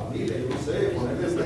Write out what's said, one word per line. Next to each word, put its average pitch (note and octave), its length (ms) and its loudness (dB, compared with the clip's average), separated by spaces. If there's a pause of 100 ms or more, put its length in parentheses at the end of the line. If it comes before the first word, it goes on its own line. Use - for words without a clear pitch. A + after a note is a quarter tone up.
familia, - 320 -2
yo - 120 -2
no - 140 -2
sé, D3+ 100 0 (220)
ponerle - 320 0
esta - 180 2